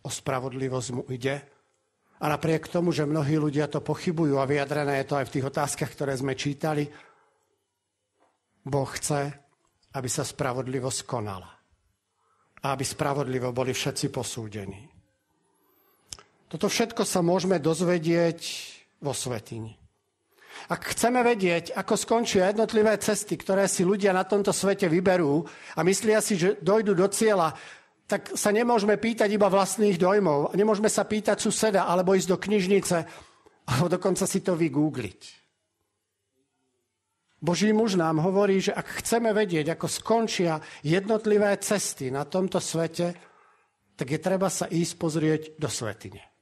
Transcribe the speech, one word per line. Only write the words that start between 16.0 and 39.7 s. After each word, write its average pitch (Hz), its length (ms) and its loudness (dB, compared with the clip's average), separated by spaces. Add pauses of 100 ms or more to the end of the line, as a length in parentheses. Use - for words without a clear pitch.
Toto 190 160 -2
všetko 220 400 0
sa 180 160 2
môžeme 175 400 2
dozvedieť 170 760 2 (600)
vo 139 160 -4
svätyni. 113 560 -8 (960)
Ak - 260 -6
chceme 247 300 2
vedieť, 190 480 2
ako 202 240 -2
skončia 202 560 2
jednotlivé 214 480 2
cesty, 202 400 -2
ktoré 190 320 0
si 180 160 0
ľudia 196 240 2
na 185 160 2
tomto 202 240 2
svete 196 400 2
vyberú 175 560 2 (260)
a 160 140 -4
myslia 214 320 4
si, 208 160 0
že 185 240 2
dojdú 208 320 4
do 185 160 4
cieľa, 196 480 2 (480)
tak - 320 -4
sa - 160 2
nemôžeme 214 480 2
pýtať 220 320 0
iba 208 160 4
vlastných 196 480 4
dojmov. 175 560 2
Nemôžeme 208 400 2
sa 202 160 0
pýtať 214 320 0
suseda, 202 480 2
alebo 180 240 2
ísť 190 160 2
do 185 80 4
knižnice, 190 600 2 (760)
alebo 147 160 2
dokonca 180 400 0
si 190 160 -2
to 190 80 0
vygoogliť. 147 720 0 (2250)
Boží 175 320 2
muž 214 240 2
nám 160 240 2
hovorí, 190 400 4
že 190 160 -2
ak - 240 -8
chceme 226 320 0
vedieť, 170 400 0